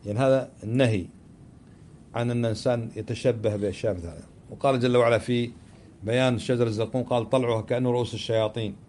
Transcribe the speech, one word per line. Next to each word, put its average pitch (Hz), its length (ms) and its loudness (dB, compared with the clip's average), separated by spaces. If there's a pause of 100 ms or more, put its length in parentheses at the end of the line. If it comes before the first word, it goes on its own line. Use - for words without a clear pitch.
يعني 104 120 -2
هذا 135 320 2 (120)
النهي 113 420 2 (1080)
عن 120 160 0
أن 120 140 0
الإنسان 113 520 -2
يتشبه 110 600 -2
بأشياء 101 380 -2
مثل 85 120 -10
هذا. 76 180 -14 (260)
وقال 131 300 0
جل 123 160 2
وعلا 117 220 6
في 120 320 -2 (520)
بيان 120 360 2
شجر 120 280 2
الزقوم 113 360 -2
قال: 120 280 -2
"طلعها 120 320 2
كأنه 123 280 0
رؤوس 120 240 0
الشياطين." 110 640 -2 (120)